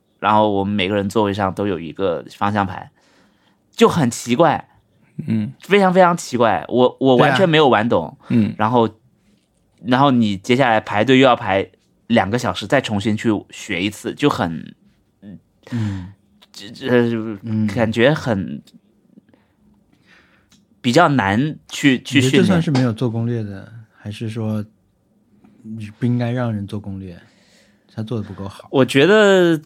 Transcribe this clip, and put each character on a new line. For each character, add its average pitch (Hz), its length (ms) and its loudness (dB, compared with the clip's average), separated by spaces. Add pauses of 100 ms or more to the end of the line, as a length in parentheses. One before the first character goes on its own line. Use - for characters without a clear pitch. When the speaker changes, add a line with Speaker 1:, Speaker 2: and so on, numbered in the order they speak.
(200)
Speaker 1:
然 104 140 2
后 107 160 4
我 98 140 -2
们 101 100 -4
每 95 160 -2
个 104 60 -2
人 101 120 0
座 113 180 0
位 101 60 0
上 95 220 -2
都 104 140 -4
有 90 120 -4
一 80 120 -12
个 82 340 -4 (100)
方 101 160 -2
向 101 140 0
盘， - 240 -12 (800)
就 - 180 4
很 156 220 0
奇 117 260 -6
怪。 143 320 0 (600)
Speaker 2:
嗯。 110 340 -4
Speaker 1:
非 202 180 2
常 185 140 4
非 185 80 4
常 175 160 4
奇 - 180 -10
怪， 110 320 0
我， 123 320 2
我 131 180 4
完 127 180 4
全 180 120 2
没 160 80 2
有 151 140 6
玩 110 180 2
懂。 92 340 -2
Speaker 2:
对 - 40 -20
啊。 - 40 -8
嗯。 110 280 0
Speaker 1:
然 107 140 0
后， 117 180 4 (960)
然 123 160 2
后 143 80 4
你 113 260 2
接 110 200 -2
下 131 120 2
来 110 120 2
排 107 260 -2
队 131 140 4
又 131 80 6
要 123 80 4
排 98 340 -2 (380)
两 110 200 2
个 113 120 -4
小 117 120 -4
时， 98 140 -8
再 131 160 0
重 110 180 -4
新 107 160 -2
去 113 140 -4 (220)
学 92 320 -8
一 98 80 -2
次， - 240 -10
就 147 120 0
很， 90 460 -4 (960)
Speaker 3:
嗯。 98 420 -6 (400)
Speaker 1:
这， - 200 -20
这， 135 160 -12 (560)
Speaker 3:
嗯。 107 240 -2
Speaker 1:
感 110 240 -2
觉 117 200 4
很 98 480 -4 (2250)
比 123 100 -2
较 165 180 6
难 123 480 0 (120)
去， 135 320 0
去 135 180 -2
训 - 20 4
练。 - 20 4
Speaker 3:
你 131 80 0
觉 147 60 2
得 131 40 2
这 - 60 2
算 135 120 2
是 160 120 -2
没 131 100 2
有 123 100 0
做 117 180 -4
攻 113 180 -4
略 117 160 -4
的， 101 280 -14 (260)
还 104 140 -14
是 110 180 -10
说 107 340 -6 (1000)
你 110 340 -14
不 - 80 -4
应 120 120 0
该 120 140 -4
让 123 220 -4
人 101 140 -6
做 107 120 -10
攻 98 200 -12
略， 90 180 -16 (800)
他 110 80 -8
做 110 180 -6
得 95 60 -12
不 101 60 -14
够 95 140 -12
好？ - 220 -20
Speaker 1:
我 139 140 4
觉 135 240 4
得 190 580 4